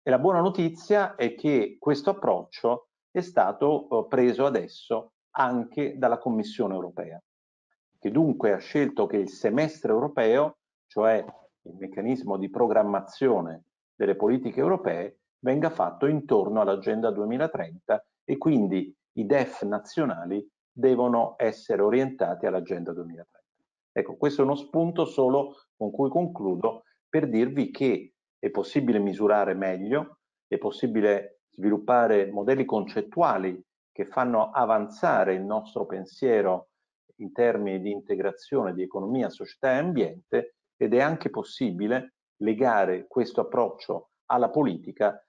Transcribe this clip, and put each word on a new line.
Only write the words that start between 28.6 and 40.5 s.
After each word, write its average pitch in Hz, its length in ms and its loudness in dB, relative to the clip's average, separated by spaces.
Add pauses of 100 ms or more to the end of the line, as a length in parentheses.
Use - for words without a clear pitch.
misurare 101 540 2
meglio, 98 640 -4 (280)
è - 120 -4
possibile 104 880 0
sviluppare 104 840 2
modelli 110 340 0
concettuali 101 960 -2 (300)
che 101 160 -6
fanno 120 440 0
avanzare 107 840 2
il 92 80 -4
nostro 107 440 -4
pensiero 95 840 0 (480)
in 95 160 -12
termini 104 480 0
di 101 100 -4
integrazione 98 840 -4
di 92 80 -4
economia, 101 460 -4
società - 440 -4
e 127 60 2
ambiente, 127 800 -2 (200)